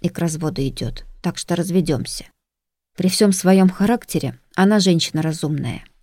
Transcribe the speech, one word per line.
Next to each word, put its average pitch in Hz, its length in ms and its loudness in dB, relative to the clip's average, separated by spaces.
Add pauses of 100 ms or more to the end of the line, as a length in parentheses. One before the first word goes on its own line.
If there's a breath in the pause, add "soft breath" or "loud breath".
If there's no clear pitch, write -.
и 202 80 0
к - 100 -12
разводу 160 420 -4
идёт, 127 440 -6 (160)
так - 160 -6
что - 180 -4
разведёмся. 170 680 -2 (720)
При 185 140 0
всём 202 220 4
своём 185 380 6
характере 196 680 -4 (160)
она 202 240 4
женщина 170 420 0
разумная. 147 640 -4 (200)